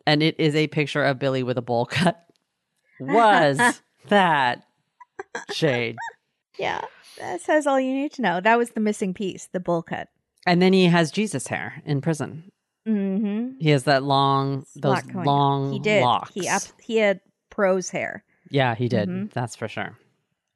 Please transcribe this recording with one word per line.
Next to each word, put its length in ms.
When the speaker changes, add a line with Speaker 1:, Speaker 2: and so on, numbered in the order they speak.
Speaker 1:
And 160
it 180
is 160
a 120
picture 360
of 140
Billy 240
with 160
a 60
bowl 240
cut. 340
Speaker 2:
<laughs> 340
Speaker 1:
Was 840
that 560
shade? 460
Speaker 2:
Yeah. 240
That 240
says 260
all 120
you 140
need 200
to 80
know. 200
That 160
was 140
the 80
missing 340
piece, 380
the 80
bowl 220
cut. 280
Speaker 1:
And 160
then 120
he 120
has 260
Jesus 360
hair 380
in 160
prison. 500
Speaker 2:
Mm-hmm. 720
Speaker 1:
He 120
has 140
that 180
long, 640
those 200
Speaker 2:
Lot 120
going 120
on. 60
Speaker 1:
long 480
Speaker 2:
He 60
did. 240
Speaker 1:
locks. 300
Speaker 2:
He 140
up, 140
he 160
had 220
Pro's 400
hair. 340
Speaker 1:
Yeah, 240
he 120
did. 220
Speaker 2:
Mm-hmm. 240
Speaker 1:
That's 220
for 120
sure. 300